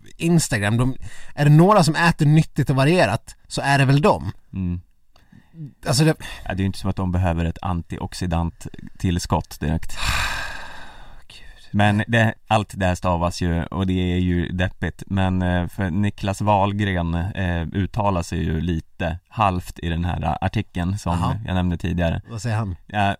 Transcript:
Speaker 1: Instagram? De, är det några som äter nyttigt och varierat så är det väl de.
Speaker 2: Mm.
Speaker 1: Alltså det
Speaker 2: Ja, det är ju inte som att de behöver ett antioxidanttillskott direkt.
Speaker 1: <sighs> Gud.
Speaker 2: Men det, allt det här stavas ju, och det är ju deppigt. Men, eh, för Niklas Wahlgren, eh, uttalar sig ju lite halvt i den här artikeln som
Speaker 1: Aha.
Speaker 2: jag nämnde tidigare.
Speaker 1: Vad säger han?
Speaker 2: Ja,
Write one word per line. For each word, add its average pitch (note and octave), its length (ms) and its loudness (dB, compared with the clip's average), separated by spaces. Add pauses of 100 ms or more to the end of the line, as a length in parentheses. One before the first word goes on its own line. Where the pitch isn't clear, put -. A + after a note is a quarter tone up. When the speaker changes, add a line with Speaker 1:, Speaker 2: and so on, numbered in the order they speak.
(180)
Speaker 1:
Instagram? B2+ 600 2
De, B2+ 180 2 (400)
är C#3+ 100 2
det D3 60 8
några F3 320 8
som D3 120 2
äter D#3+ 300 2
nyttigt D3+ 440 4
och C#3 60 2
varierat C3+ 600 2 (120)
så - 140 -8
är C#3 180 2
det C3+ 60 6
väl C#3 160 4
de. G#2+ 300 2 (220)
Speaker 2:
Mm. F2+ 280 -4 (1080)
Speaker 1:
Alltså C#3 180 2
det D#3 100 4 (300)
Speaker 2:
Ja, - 80 -4
det - 0 -
är F#2 60 -6
ju F#2+ 60 2
inte F#2+ 140 -2
som G2 100 -4
att F#2 60 0
de F#2 160 -2
behöver E2+ 340 2
ett E2 160 -4
antioxidanttillskott - 2000 -4
direkt. D#2+ 320 -2
Speaker 1:
<sighs> - 60 -6 (1300)
Gud. - 100 -20 (340)
Speaker 2:
Men G#2 360 2
det, A2+ 260 2 (140)
allt A2 280 0
det F#2+ 100 0
här F2+ 100 2
stavas F2 460 -2
ju, E2+ 220 0
och F#2+ 240 -4
det F#2 260 0
är F2+ 60 0
ju F2 320 0
deppigt. F2+ 560 -4
Men, F#2 340 0
eh, F2+ 260 0
för F#2+ 220 -4
Niklas G2+ 520 -2
Wahlgren, G2+ 760 2
eh, F2 460 -2
uttalar F#2 600 -2
sig E2 200 -4
ju E2 180 -2
lite E2+ 580 -4 (100)
halvt F#2+ 500 -2
i E2+ 100 -4
den E2+ 160 -2
här F2 400 -2
artikeln F#2 520 -4
som E2+ 160 -4
Speaker 1:
Aha. A2 220 0 (100)
Speaker 2:
jag F#2 100 -2
nämnde F2+ 220 0
tidigare. F2 520 -2
Speaker 1:
Vad A2 120 -10
säger A#2 160 -2
han? G2 180 -4 (120)
Speaker 2:
Ja, G2+ 320 0